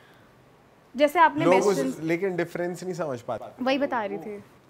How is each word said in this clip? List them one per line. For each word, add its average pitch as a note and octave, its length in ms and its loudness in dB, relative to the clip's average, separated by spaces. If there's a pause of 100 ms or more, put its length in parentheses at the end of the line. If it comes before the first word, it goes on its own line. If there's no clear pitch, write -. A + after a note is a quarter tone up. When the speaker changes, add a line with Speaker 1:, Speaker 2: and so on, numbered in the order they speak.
(960)
Speaker 1:
जैसे C#4+ 240 2
आपने D4+ 260 6
Speaker 2:
लोग F4 80 6
उस, C4+ 260 4
Speaker 1:
mention C4 240 -4
Speaker 2:
लेकिन E3+ 340 -2
डिफरेंस F3 460 -6
नहीं F#3 100 -8
समझ D3+ 280 -6
पाते। A#2 420 -10
Speaker 1:
वही C4 140 0
बता C4 280 -4
रही G3+ 120 -8
थी। G3+ 260 -12 (260)